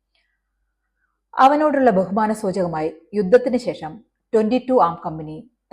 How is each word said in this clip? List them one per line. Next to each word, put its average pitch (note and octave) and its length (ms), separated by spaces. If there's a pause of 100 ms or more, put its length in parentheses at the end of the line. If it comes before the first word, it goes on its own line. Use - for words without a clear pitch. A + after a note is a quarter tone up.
(1400)
അവനോടുള്ള C#4 500
ബഹുമാന G3+ 440
സൂചകമായി F3 600 (180)
യുദ്ധത്തിന് A#3 440
ശേഷം D#3+ 460 (300)
ട്വന്റി A3+ 360
ടു B3+ 120
ആം E3+ 240
കമ്പനി D#3 460 (220)